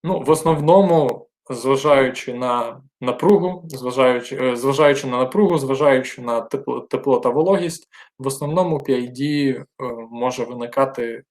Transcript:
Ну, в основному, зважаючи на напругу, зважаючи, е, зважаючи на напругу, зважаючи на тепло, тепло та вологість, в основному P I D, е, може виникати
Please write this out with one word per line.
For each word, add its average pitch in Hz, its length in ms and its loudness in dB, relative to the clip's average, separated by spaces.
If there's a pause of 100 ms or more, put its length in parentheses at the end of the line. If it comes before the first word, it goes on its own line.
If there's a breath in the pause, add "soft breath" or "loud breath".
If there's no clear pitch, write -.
Ну, 175 160 -2
в 147 100 -2
основному, 156 960 4 (220)
зважаючи 131 840 2
на 120 480 -4 (180)
напругу, 180 680 2
зважаючи, 127 680 0
е, 127 200 -2
зважаючи 139 500 2
на 123 120 -2
напругу, 175 400 2
зважаючи 135 640 2
на 117 180 -2
тепло, 123 400 -8
тепло 135 380 -2
та 123 100 -2
вологість, 170 600 -2 (300 loud breath)
в 131 80 -8
основному 151 520 -2
P - 120 -6
I 123 200 -2
D, 139 500 -2
е, - 40 -16 (460)
може 123 340 -4
виникати 117 880 -4